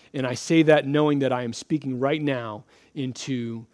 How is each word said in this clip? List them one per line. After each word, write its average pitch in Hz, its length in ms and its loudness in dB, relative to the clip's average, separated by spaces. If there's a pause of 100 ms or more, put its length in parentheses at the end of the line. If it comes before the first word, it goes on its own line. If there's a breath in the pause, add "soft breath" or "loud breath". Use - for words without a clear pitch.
(140 soft breath)
And 131 120 -4
I 123 60 -2
say 160 300 2
that 151 240 6
knowing 147 320 2
that 131 140 0
I 123 100 -2
am 117 100 -6
speaking 135 480 -6
right 151 220 0
now 120 420 -4 (300 soft breath)
into, 120 800 -6